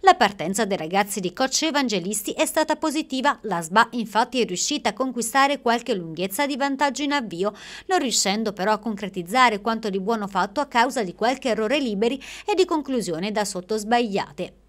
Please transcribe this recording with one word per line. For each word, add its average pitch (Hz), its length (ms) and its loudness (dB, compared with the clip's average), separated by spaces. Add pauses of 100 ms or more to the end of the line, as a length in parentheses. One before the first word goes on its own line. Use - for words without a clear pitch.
La 381 160 6
partenza 202 500 0
dei 190 100 0
ragazzi 196 420 0
di 180 140 -2
coach 262 300 0
Evangelisti 220 720 -2
è 302 120 0
stata 311 320 0
positiva. 277 680 0
La 175 180 -2
sba 208 300 4
infatti 240 500 0
è - 20 4
riuscita 190 460 -2
a - 20 -10
conquistare 269 720 0
qualche 233 320 0
lunghezza 180 500 -4
di 277 120 -2
vantaggio 277 480 0
in 285 80 0
avvio, 202 420 -2 (320)
non 370 140 2
riuscendo 214 520 0
però 202 200 0
a 208 60 2
concretizzare 208 840 0
quanto 220 260 -2
di 196 100 -2
buono 208 280 -2
fatto 196 340 -2
a 285 60 0
causa 262 360 2
di 175 120 -6
qualche 240 340 0
errore 220 300 0
liberi 240 440 0 (220)
e 415 100 0
di 359 120 4
conclusione 220 680 -2
da 208 140 0
sotto 185 320 -4
sbagliate. 208 760 -2 (160)